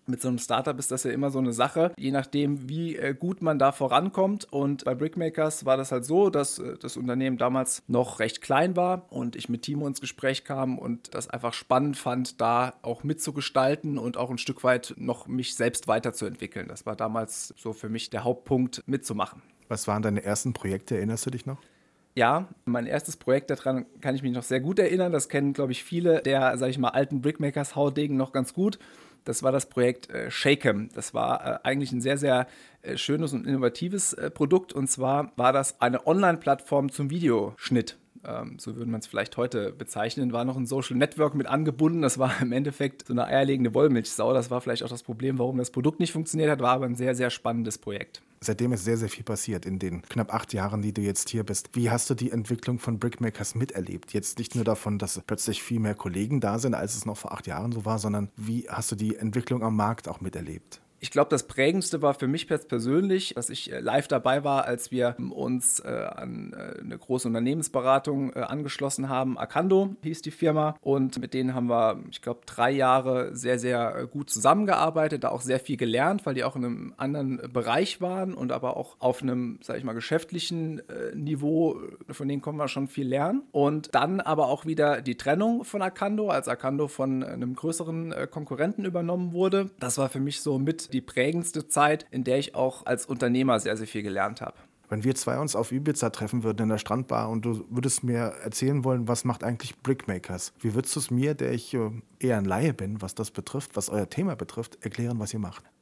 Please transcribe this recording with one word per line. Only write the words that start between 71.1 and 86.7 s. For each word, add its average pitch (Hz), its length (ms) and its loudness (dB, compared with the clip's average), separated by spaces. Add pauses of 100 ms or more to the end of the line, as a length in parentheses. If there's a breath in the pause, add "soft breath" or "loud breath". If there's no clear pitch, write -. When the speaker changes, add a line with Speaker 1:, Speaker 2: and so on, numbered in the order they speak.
Speaker 1:
mit 127 160 -8
denen 131 220 0
haben 120 120 0
wir, 113 300 4 (100)
ich - 140 -14
glaub, - 240 -6
drei 120 240 2
Jahre 131 640 2
sehr, 123 240 0
sehr, 117 380 0
äh, 123 100 -6
gut 143 240 -6
zusammengearbeitet, 156 920 4
da 123 60 2
auch 123 100 -2
sehr 127 180 2
viel 131 180 -4
gelernt, 131 480 2
weil 139 100 -2
die 127 100 0
auch 131 100 -2
in 123 100 -2
einem 120 320 -6
anderen 135 560 -2
Bereich 123 480 0
waren 185 320 -2
und 127 200 -4
aber 127 240 -2
auch - 240 -8
auf 127 220 0
einem, 123 380 -2
sag 120 180 -6
ich 127 40 -10
mal, 117 120 -4
geschäftlichen, 160 920 -4
äh, - 280 -8
Niveau, 147 640 2 (280)
äh, 135 60 -10
von 139 140 -4
denen 143 140 -2
konnten 147 180 -6
wir 143 80 0
schon 139 180 -4
viel 135 220 -4
lernen. 165 420 0
Und 147 460 2
dann 175 240 2
aber 156 260 2
auch 139 200 0
wieder 147 360 2
die 127 140 -2
Trennung 208 480 2
von 202 180 -4
Acando, 202 460 -2
als 139 180 0
Acando 135 400 0